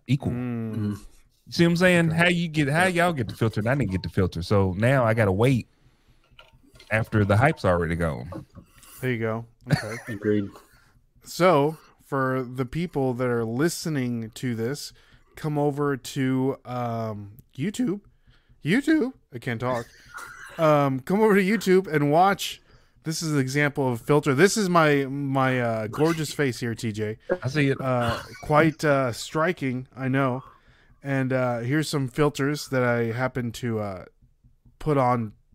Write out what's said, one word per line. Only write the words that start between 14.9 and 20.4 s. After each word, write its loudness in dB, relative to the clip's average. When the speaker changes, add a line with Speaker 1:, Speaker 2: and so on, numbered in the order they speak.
Speaker 2:
come -4
over 0
to, -2
um, -8
YouTube. -4
YouTube? 2
I -10
can't -6
talk. -2
Speaker 3:
<laughs> -20